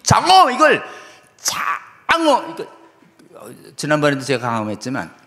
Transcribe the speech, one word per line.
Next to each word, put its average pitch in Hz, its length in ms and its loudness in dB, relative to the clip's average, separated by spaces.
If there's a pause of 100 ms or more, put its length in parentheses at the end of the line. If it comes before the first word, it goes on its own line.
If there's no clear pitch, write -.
장엄, 311 500 4
이걸 285 320 2 (540)
장엄, - 1120 -2
이거, - 140 -12 (680)
어, - 160 -20 (260)
지난번에도 147 460 0
제가 131 240 -4
강함했지만 110 640 -6 (160)